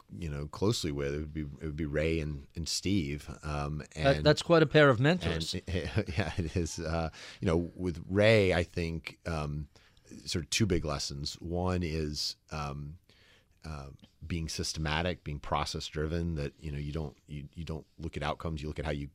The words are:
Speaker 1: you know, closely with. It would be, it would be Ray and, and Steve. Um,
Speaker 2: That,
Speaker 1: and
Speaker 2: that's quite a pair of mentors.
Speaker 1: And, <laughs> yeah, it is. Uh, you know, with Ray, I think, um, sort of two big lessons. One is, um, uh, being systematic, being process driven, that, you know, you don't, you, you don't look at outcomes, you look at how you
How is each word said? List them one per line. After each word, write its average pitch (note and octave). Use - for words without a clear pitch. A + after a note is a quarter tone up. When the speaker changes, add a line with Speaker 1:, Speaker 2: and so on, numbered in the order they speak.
Speaker 1:
you E2+
know, D2
closely F#2+
with. C#2+
It D2
would D2+
be, D#2
it C#2+
would D2+
be D#2
Ray D#2
and, D2
and E2
Steve. D2+
Um, D2
Speaker 2:
That, C#3+
Speaker 1:
and D3+
Speaker 2:
that's D3
quite E3
a D3+
pair D3
of A#2+
mentors. G2+
Speaker 1:
And, F2+
<laughs> F2
yeah, F#2
it E2
is. E2+
Uh, E2
you -
know, E2+
with F2
Ray, G2+
I E2+
think, E2
um, D2+
sort E2+
of -
two -
big E2+
lessons. D2
One F2+
is, D#2
um, D2
uh, D2
being E2
systematic, D#2+
being D2
process D#2
driven, E2
that, C#2+
you D#2
know, C#2+
you D2
don't, D2
you, D2
you E2+
don't D#2
look E2
at C#2+
outcomes, D#2
you D2
look D2+
at C#2
how D2+
you C#2+